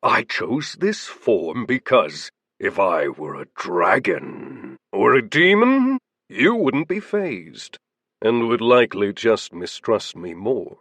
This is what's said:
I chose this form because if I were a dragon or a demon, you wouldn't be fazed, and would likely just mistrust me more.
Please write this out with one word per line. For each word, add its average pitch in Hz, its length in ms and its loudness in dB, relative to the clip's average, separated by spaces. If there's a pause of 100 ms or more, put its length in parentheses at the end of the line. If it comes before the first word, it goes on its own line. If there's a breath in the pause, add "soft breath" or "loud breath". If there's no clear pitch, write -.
I 120 220 2
chose 135 500 -6
this 208 340 -2
form 110 580 -2
because 107 640 0 (280)
if 95 200 -4
I 85 300 2
were 71 260 -10
a - 200 -14
dragon 87 1200 -2 (140)
or 117 220 4
a 131 80 4
demon, 233 800 4 (300)
you 139 260 2
wouldn't 151 320 0
be 185 120 -4
fazed, 113 800 -6 (440)
and 117 260 2
would 117 140 0
likely 113 520 2
just - 400 0
mistrust 90 600 -4
me 87 180 -12
more. 101 480 -6